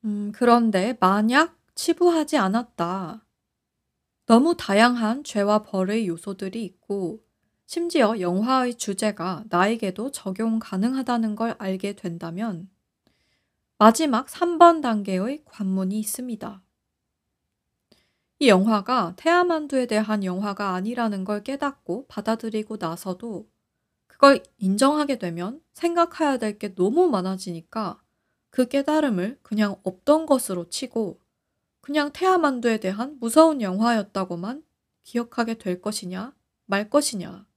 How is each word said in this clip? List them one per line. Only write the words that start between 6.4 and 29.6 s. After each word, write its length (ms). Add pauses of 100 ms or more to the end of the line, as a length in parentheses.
있고 580 (440)
심지어 520
영화의 560
주제가 720
나에게도 640
적용 480
가능하다는 760
걸 220
알게 360
된다면 760 (1080)
마지막 500
삼 300
번 240
단계의 640
관문이 540
있습니다. 640 (1800)
이 100
영화가 680
태아만두에 680
대한 380
영화가 500
아니라는 500
걸 200
깨닫고 640
받아들이고 720
나서도 680 (580)
그걸 360 (140)
인정하게 600
되면 420 (120)
생각해야 640
될 200
게 180
너무 340
많아지니까 920 (500)
그 160
깨달음을 760
그냥 420